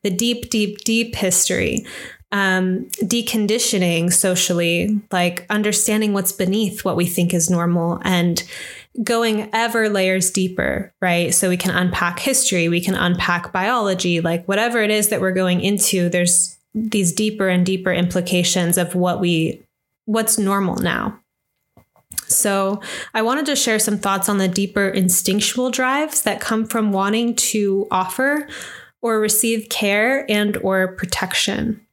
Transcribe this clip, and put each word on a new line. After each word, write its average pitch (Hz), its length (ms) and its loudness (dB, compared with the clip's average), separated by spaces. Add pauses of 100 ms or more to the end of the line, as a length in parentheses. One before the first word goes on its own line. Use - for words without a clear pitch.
the 202 60 0
deep, 233 380 -2
deep, 208 360 -2
deep 226 320 0
history. - 680 0 (460)
Um, 185 560 0 (160)
deconditioning 208 1080 0
socially, 175 880 2 (100)
like, 175 400 0
understanding 208 640 0
what's 190 200 0
beneath 196 520 -2
what 190 120 0
we 175 100 2
think 175 280 0
is 165 160 0
normal 170 540 2
and 175 380 2 (600)
going 220 500 0
ever 226 360 0
layers 185 420 2
deeper, 185 680 -2
right? 175 340 2
So 190 140 2
we 180 80 2
can 180 180 -2
unpack 180 440 0
history, 185 500 0
we 170 120 2
can 185 140 -2
unpack 180 580 0
biology, 185 680 0
like, 170 260 -2
whatever 226 360 0
it 208 80 2
is 214 180 2
that 190 120 0
we're 190 120 0
going 185 280 2
into, 185 480 0
there's 175 480 0 (180)
these 214 380 0
deeper 214 360 0
and 180 160 4
deeper 185 280 0
implications 180 840 0
of 175 160 -2
what 180 260 0
we, 165 420 0 (420)
what's 220 340 0
normal 196 380 0
now. - 420 -2 (1080)
So 196 520 0 (340)
I 220 80 2
wanted 269 240 0
to 294 100 0
share 220 220 2
some 208 200 0
thoughts 196 300 0
on 202 100 2
the 190 100 2
deeper 196 400 0
instinctual 196 840 0
drives 269 520 -2
that 208 180 -2
come 220 260 -2
from 220 260 0
wanting 214 440 0
to 202 540 0
offer 269 580 0 (520)
or 226 200 0
receive 220 480 0
care 220 600 0
and 208 280 2
or 190 300 0
protection. - 920 -4 (120)